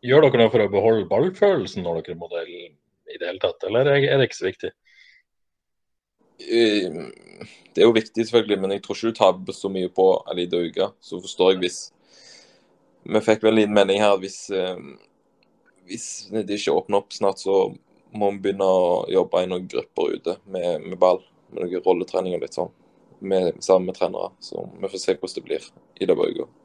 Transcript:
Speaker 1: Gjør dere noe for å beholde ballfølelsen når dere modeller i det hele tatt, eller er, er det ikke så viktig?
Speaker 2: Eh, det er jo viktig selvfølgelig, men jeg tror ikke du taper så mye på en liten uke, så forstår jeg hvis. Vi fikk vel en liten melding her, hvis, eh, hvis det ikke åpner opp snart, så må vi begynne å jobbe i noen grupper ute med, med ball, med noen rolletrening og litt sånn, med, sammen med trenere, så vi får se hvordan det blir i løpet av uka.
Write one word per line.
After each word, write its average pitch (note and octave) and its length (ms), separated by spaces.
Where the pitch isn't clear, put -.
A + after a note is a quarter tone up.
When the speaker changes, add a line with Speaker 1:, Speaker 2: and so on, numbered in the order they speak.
Speaker 1:
Gjør C3 200
dere C3 200
noe A2 80
for A2+ 100
å G2+ 120
beholde G#2 360
ballfølelsen D#3+ 760
når E2 180
dere E2+ 140
modeller F2 560
i - 120
det E2+ 100
hele F#2 100
tatt, - 260
eller A2+ 220
er, C#3+ 180
er C#3 140
det B2+ 120
ikke - 100
så F#2 100
viktig? - 200
Speaker 2:
Eh, G#2 500
det F2 80
er G#2+ 40
jo A#2 60
viktig A2 340
selvfølgelig, G#2+ 340
men G2 120
jeg G2 100
tror - 140
ikke A2+ 160
du A2+ 80
taper F#2+ 320
så - 180
mye F#2 180
på F#2+ 200
en - 100
liten F2 340
uke, G2+ 300
så F2+ 200
forstår F#2 320
jeg F#2+ 80
hvis. - 300
Vi G#2+ 140
fikk G#2+ 220
vel A2 100
en A2 80
liten G#2 140
melding G2 260
her, G#2 160
hvis, F#2+ 340
eh, F#2 260
hvis G2 460
det G#2 160
ikke G2+ 240
åpner F#2 260
opp - 140
snart, G2 260
så F#2+ 380
må G#2 180
vi G2+ 80
begynne G2 240
å F2+ 460
jobbe F2+ 340
i - 20
noen F2+ 220
grupper - 480
ute - 300
med, F2 340
med F2+ 180
ball, F2+ 220
med F2+ 160
noen F2 160
rolletrening F2+ 500
og - 60
litt - 160
sånn, F2 140
med, F#2 420
sammen F#2 240
med F2+ 100
trenere, F2+ 440
så - 240
vi F#2+ 80
får F#2+ 100
se F#2+ 160
hvordan - 200
det - 100
blir - 220
i F#2+ 60
løpet - 180
av - 80
uka. - 160